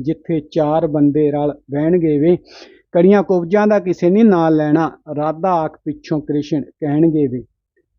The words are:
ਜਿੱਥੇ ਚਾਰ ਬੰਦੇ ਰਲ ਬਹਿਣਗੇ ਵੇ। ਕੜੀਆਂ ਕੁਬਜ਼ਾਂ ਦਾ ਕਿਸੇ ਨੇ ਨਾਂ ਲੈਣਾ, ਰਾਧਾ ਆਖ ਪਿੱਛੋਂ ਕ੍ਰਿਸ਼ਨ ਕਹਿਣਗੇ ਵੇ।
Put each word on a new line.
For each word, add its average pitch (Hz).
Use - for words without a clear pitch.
ਜਿੱਥੇ 151
ਚਾਰ 156
ਬੰਦੇ 147
ਰਲ 147
ਬਹਿਣਗੇ 165
ਵੇ। 160
ਕੜੀਆਂ 190
ਕੁਬਜ਼ਾਂ 196
ਦਾ 208
ਕਿਸੇ 175
ਨੇ 208
ਨਾਂ 175
ਲੈਣਾ, 156
ਰਾਧਾ 160
ਆਖ 156
ਪਿੱਛੋਂ 147
ਕ੍ਰਿਸ਼ਨ 147
ਕਹਿਣਗੇ 151
ਵੇ। 123